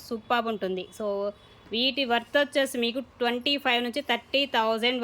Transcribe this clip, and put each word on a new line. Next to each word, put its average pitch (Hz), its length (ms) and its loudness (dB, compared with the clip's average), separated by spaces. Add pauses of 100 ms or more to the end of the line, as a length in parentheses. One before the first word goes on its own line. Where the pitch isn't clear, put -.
సూపర్బ్ 233 460 -2
ఉంటుంది. 185 320 -4 (140)
So, 214 100 -4 (680)
వీటి 254 380 2
వర్త్ 233 300 0
వచ్చేసి 269 420 0
మీకు 233 180 -2 (200)
ట్వంటీ 247 340 0 (100)
ఫైవ్ 240 220 4
నుంచి 285 240 -4
థర్టీ 269 320 0 (120)
థౌజండ్ 226 480 2